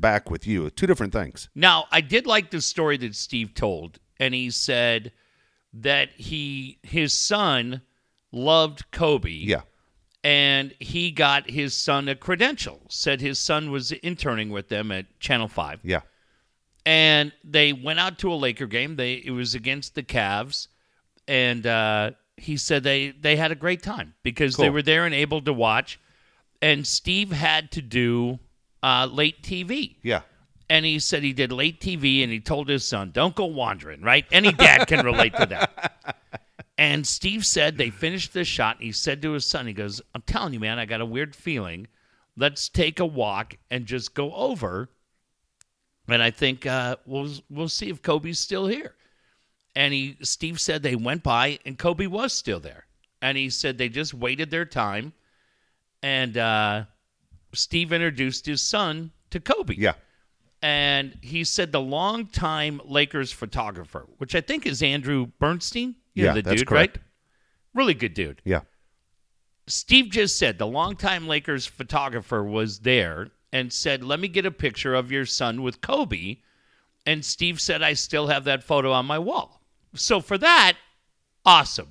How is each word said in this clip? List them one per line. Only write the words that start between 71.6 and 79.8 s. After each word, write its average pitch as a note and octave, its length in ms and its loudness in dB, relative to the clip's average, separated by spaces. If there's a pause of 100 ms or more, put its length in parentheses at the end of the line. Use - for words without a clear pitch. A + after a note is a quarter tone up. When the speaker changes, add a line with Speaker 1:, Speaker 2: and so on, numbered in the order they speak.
Speaker 2:
photographer B2 760 -4
was G#2 380 -2
there G#2 480 2 (240)
and B2+ 180 -4
said, C3+ 320 -4
"Let C#3 160 -2
me F#3+ 100 -4
get F#3 180 -2
a F#3 40 -4
picture C3+ 440 -2
of B2+ 180 -2
your C3+ 140 -2
son A#2+ 360 -2
with B2 200 -6
Kobe." A#2+ 560 -6 (640)
And D3+ 180 -2
Steve F3 380 -4
said, D#3 220 -2
"I D3+ 100 2
still D3 360 -2
have C#3 160 0
that C3+ 200 0
photo C3+ 280 2
on B2+ 120 2
my D3 140 -2
wall." B3 420 -6 (340)